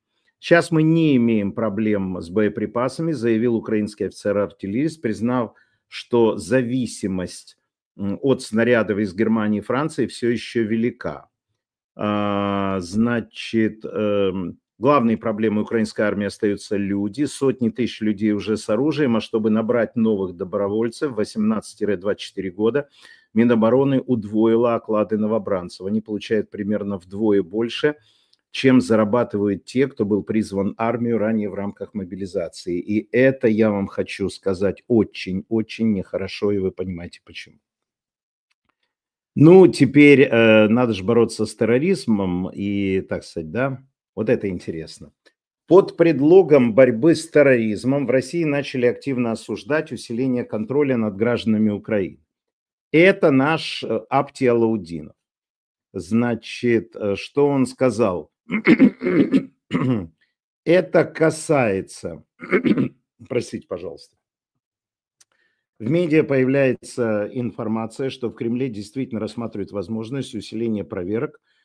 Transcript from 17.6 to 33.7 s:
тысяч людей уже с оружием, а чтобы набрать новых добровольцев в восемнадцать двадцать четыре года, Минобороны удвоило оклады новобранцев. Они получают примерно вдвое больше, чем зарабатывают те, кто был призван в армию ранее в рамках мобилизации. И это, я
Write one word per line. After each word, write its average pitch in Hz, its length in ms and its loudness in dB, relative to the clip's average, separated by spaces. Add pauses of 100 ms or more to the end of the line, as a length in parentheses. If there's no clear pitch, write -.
тысяч 113 320 -6
людей 107 320 0
уже 101 240 -2
с - 120 -10
оружием, 131 480 0
а 107 40 0
чтобы 110 300 -2
набрать 113 460 0
новых 98 400 0
добровольцев 104 760 -4
в 113 40 -10
восемнадцать 107 640 -4 (220)
двадцать 98 200 -4
четыре 95 300 -8
года, 117 380 -2 (460)
Минобороны 120 640 4
удвоило 113 720 0
оклады 107 420 -2
новобранцев. 98 680 -4
Они 107 140 -2
получают 104 500 -4
примерно 101 480 -6
вдвое 98 440 0
больше, 113 520 -2 (560)
чем 131 300 4
зарабатывают 107 840 0
те, 131 220 -2
кто 113 180 -4
был 98 180 0
призван 98 480 -2
в - 60 -14
армию 117 420 -2
ранее 104 300 -2
в 90 60 -10
рамках 101 400 -10
мобилизации. 92 840 -8
И 104 320 -4
это, 131 380 4
я 110 220 2